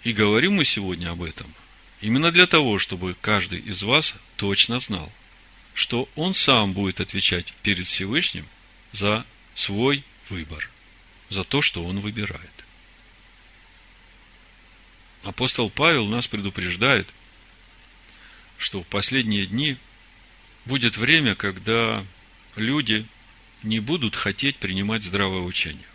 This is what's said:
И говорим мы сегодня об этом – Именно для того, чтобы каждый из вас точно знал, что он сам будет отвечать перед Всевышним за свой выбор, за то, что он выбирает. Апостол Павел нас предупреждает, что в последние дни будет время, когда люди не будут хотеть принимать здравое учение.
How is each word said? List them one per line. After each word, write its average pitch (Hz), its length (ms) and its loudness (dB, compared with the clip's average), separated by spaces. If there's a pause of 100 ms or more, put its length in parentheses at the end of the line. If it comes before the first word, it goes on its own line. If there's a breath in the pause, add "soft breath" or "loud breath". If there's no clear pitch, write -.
И 123 80 0
говорим 107 420 4
мы 175 120 4
сегодня 87 460 -2
об 85 100 -6
этом – 78 320 -10 (480)
Именно 135 300 4
для 175 160 6
того, 127 320 4
чтобы 90 420 -4
каждый 98 380 0
из 95 240 -6
вас 135 320 2 (220)
точно 107 420 0
знал, 107 320 -6 (640)
что - 400 -2
он 175 180 0
сам 110 400 4
будет 98 260 -2
отвечать 92 640 -2
перед 92 240 0
Всевышним 95 640 -2 (440)
за 104 340 0 (300)
свой 135 480 0 (260)
выбор, 76 400 -8 (600)
за 98 140 -4
то, 143 200 0
что 87 200 0
он 92 160 -4
выбирает. 104 520 -8 (2750)
Апостол 117 480 -2
Павел 147 340 2
нас 113 220 -2
предупреждает, 98 800 0 (1500 loud breath)
что - 240 -6
в - 20 -14
последние 104 640 0
дни 131 300 -2 (880)
будет 117 300 2
время, 127 380 4
когда 104 720 0 (500)
люди 110 520 0 (560)
не 110 160 0
будут 120 360 -2
хотеть 135 420 -2
принимать 101 460 -2
здравое 95 380 0
учение. 82 540 -4